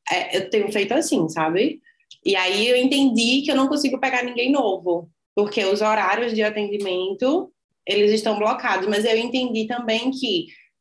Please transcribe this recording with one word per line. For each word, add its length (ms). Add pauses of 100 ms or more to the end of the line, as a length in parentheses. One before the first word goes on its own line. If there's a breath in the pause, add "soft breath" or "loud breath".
(120)
é, 240
eu 140
tenho 200
feito 240
assim, 360
sabe? 500 (460 soft breath)
E 100
aí 320
eu 80
entendi 680
que 100
eu 40
não 140
consigo 320
pegar 220
ninguém 280
novo, 580 (260)
porque 280
os 180
horários 520
de 80
atendimento, 1120 (340)
eles 260
estão 280
blocados, 480
mas 180
eu 120
entendi 500
também 440
que 360 (340 loud breath)